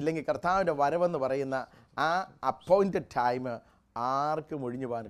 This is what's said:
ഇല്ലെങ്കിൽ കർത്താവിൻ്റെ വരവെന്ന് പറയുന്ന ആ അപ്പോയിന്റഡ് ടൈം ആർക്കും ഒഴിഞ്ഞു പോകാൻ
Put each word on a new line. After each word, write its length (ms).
ഇല്ലെങ്കിൽ 280
കർത്താവിൻ്റെ 520
വരവെന്ന് 420
പറയുന്ന 340
ആ 20
അപ്പോയിന്റഡ് 680
ടൈം 300
ആർക്കും 680
ഒഴിഞ്ഞു 240
പോകാൻ 200